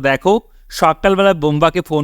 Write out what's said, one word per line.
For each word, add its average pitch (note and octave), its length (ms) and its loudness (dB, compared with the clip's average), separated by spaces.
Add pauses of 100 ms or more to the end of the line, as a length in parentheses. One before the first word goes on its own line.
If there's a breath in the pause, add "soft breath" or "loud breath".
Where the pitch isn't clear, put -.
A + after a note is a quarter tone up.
দেখো। C#3 320 0 (360)
সকালবেলা F#3+ 640 0
বোম্বাকে D#3 520 0
ফোন D3+ 180 -2